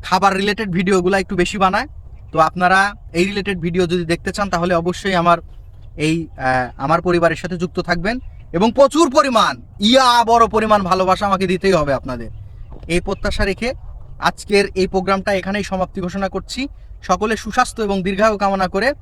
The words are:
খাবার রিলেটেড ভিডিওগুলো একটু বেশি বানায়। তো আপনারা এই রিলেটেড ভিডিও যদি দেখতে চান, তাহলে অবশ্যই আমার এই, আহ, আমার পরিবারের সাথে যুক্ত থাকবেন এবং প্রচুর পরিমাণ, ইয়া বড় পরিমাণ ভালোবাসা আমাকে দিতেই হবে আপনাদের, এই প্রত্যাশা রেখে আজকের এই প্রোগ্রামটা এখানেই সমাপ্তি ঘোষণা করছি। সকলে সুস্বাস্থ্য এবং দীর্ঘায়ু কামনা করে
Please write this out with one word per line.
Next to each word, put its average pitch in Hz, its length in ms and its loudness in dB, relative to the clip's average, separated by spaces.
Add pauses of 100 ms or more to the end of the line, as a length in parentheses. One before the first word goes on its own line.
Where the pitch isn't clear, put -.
খাবার 190 340 2
রিলেটেড 202 340 -2
ভিডিওগুলো 185 460 2
একটু 196 200 -2
বেশি 175 220 0
বানায়। 196 300 0 (440)
তো 160 60 -2
আপনারা 180 420 4 (320)
এই 170 120 2
রিলেটেড 202 360 -4
ভিডিও 175 260 0
যদি 175 180 -2
দেখতে 170 280 -2
চান, 202 180 -2
তাহলে 180 240 0
অবশ্যই 180 400 -2
আমার 170 240 4 (580)
এই, 156 200 0 (120)
আহ, 127 480 -2
আমার 151 260 0
পরিবারের 170 340 2
সাথে 180 200 -8
যুক্ত 175 240 -4
থাকবেন 175 360 -2 (360)
এবং 180 200 4
প্রচুর 277 380 6
পরিমাণ, 247 440 2 (260)
ইয়া 240 440 6
বড় 233 220 6
পরিমাণ 214 360 2
ভালোবাসা 185 440 2
আমাকে 190 200 0
দিতেই 190 260 2
হবে 151 220 2
আপনাদের, 123 360 -8 (560)
এই 170 140 0
প্রত্যাশা 196 440 -2
রেখে 208 240 -2 (500)
আজকের 196 460 0 (100)
এই 190 120 2
প্রোগ্রামটা 190 460 0
এখানেই 190 320 -2
সমাপ্তি 190 360 -4
ঘোষণা 190 280 -4
করছি। 196 320 -8 (420)
সকলে 196 340 0
সুস্বাস্থ্য 233 460 -2
এবং 196 200 -2
দীর্ঘায়ু 202 340 2
কামনা 196 320 0
করে 196 200 0 (140)